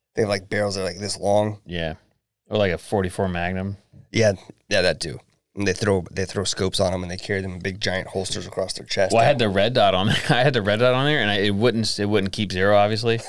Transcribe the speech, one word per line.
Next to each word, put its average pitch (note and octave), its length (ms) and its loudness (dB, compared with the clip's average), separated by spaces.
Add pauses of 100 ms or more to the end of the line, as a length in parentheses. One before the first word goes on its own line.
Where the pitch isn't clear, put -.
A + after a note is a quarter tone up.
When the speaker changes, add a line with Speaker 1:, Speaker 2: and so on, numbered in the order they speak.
(140)
Speaker 1:
They A#2 80 -2
have, G#2 60 0
like, G2 200 -4
barrels G#2 280 -2
that F#2+ 60 -4
are, - 20 -4
like, F2 140 -6
this G2 200 -8
long. G#2 480 0
Speaker 2:
Yeah. E2 280 -6 (540)
Or, G#2 100 -2
like, G2 140 2
a E2 60 -4
forty-four F#2+ 500 -2
Magnum. F#2 480 -6 (360)
Speaker 1:
Yeah, A2 200 2 (360)
yeah, G2 140 2
that E2+ 180 0
too. C#2 180 -8 (380)
And G2+ 100 -2
they F#2 60 2
throw, F#2+ 400 0
they F#2+ 140 -4
throw G2 180 -6
scopes - 360 -2
on F#2 140 0
'em, F#2 80 -4
and F2 80 -8
they F2+ 60 -8
carry G2 240 -6
them F#2+ 140 -8
in F2+ 60 -12
big G2 200 -8
giant F#2 280 -4
holsters F#2+ 380 -6
across - 280 -6
their - 120 -14
chest. F#2 260 0
Speaker 2:
Well, A2+ 100 6
I A#2 40 6
had C#3 120 6
the A2+ 100 2
red G2 260 2
dot G2+ 200 4
on F#2 140 2
there. C#3+ 140 2
<laughs> - 80 -2
I B2+ 120 4
had C#3 100 4
the A2+ 100 0
red G2+ 160 2
dot B2+ 160 4
on C3+ 120 0
there, D3 140 2
and G#2 100 2
I, G#2 80 2
it G2+ 160 2
wouldn't, A2 440 2
it G#2 80 0
wouldn't G2+ 260 2
keep G2 200 -4
zero, G2 240 4
obviously. A2 520 2